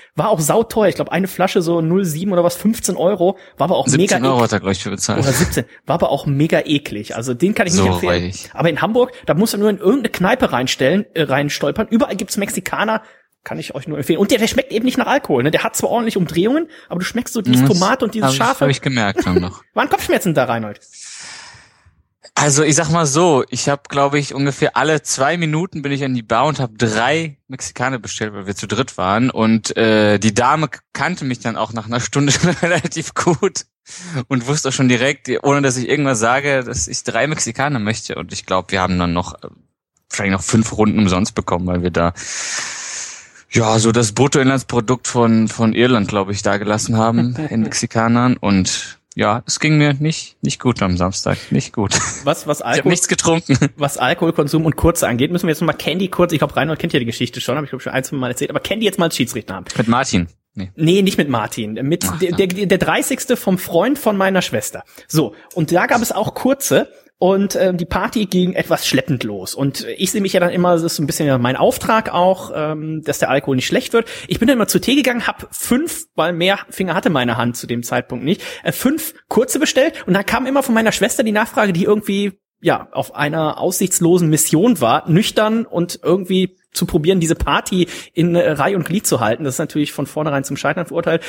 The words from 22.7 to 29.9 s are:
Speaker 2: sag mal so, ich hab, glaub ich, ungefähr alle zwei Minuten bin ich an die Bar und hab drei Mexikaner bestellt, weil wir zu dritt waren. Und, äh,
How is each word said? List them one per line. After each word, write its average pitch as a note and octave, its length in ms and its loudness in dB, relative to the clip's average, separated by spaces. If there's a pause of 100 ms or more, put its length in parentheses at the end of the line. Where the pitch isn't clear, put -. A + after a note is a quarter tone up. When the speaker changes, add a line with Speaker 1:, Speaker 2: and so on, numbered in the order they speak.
Speaker 2:
sag E3 140 2
mal E3+ 160 4
so, D3 440 4
ich B2 180 -4
hab, C#3 220 -2
glaub C#3 240 2
ich, C#3+ 200 0
ungefähr C#3 420 0
alle D3 260 2
zwei C#3+ 340 0
Minuten D#3+ 460 -2
bin C#3 100 -4
ich C#3 100 -2
an C3 120 -2
die A#2+ 80 -2
Bar A#2 240 2
und D3 140 -2
hab A2 180 -4
drei C3 580 0 (100)
Mexikaner B2+ 520 -6
bestellt, G#2+ 340 -8
weil G2+ 140 -10
wir G2+ 100 -6
zu A2 100 -10
dritt G#2 300 -4
waren. G#2 340 2
Und, A2 460 0
äh, G#2+ 420 4